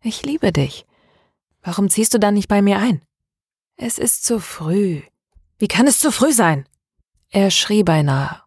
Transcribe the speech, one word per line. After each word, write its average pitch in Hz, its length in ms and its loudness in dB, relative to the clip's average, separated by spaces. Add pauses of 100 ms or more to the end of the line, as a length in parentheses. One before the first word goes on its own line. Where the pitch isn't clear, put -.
Ich - 220 -8
liebe 277 280 -4
dich. 139 340 -4 (760)
Warum 180 280 -2
ziehst 214 240 0
du 240 40 2
dann 208 160 2
nicht 202 140 -2
bei 202 140 2
mir 202 180 2
ein?“ 214 220 0 (760)
„Es - 220 -8
ist - 260 -2
zu 233 140 0
früh.“ 170 640 -2 (580)
„Wie 208 80 0
kann 240 200 4
es 269 120 2
zu 302 120 2
früh 294 220 2
sein?“ 165 320 2 (640)
Er 196 220 2
schrie 208 320 0
beinahe 143 640 0